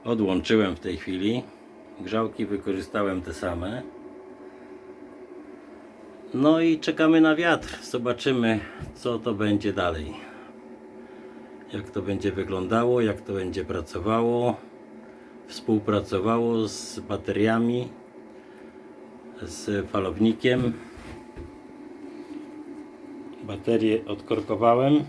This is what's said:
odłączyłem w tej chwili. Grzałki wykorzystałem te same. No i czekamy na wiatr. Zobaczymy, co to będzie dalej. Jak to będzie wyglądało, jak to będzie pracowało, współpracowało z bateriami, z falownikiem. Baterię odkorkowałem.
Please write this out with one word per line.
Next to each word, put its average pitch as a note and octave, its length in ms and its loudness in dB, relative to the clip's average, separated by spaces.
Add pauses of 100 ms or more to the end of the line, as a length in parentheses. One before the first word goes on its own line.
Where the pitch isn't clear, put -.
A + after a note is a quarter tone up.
odłączyłem G#2 720 4
w - 40 -12
tej F2 180 -4
chwili. G2 460 0 (580)
Grzałki G#2+ 440 -2
wykorzystałem G2 760 -2
te E2+ 120 -8
same. F2+ 480 -4 (2500)
No D3+ 280 6
i E3 180 6
czekamy D#3+ 420 6
na D#3 140 8
wiatr. E3 480 2
Zobaczymy, A#2+ 760 2 (360)
co A#2+ 240 -2
to A2+ 140 0
będzie G#2 400 2
dalej. D#2+ 400 0 (1600)
Jak G#2 160 -8
to G2+ 120 -4
będzie G2 300 0
wyglądało, G2 720 2
jak G#2+ 200 2
to G#2 120 -6
będzie F#2 320 -2
pracowało, A2+ 920 0 (920)
współpracowało A2 1200 2
z - 320 -8
bateriami, A2+ 880 2 (1500)
z G2+ 480 -4
falownikiem. A2 840 2 (2750)
Baterię A2 640 2
odkorkowałem. A#2 1040 4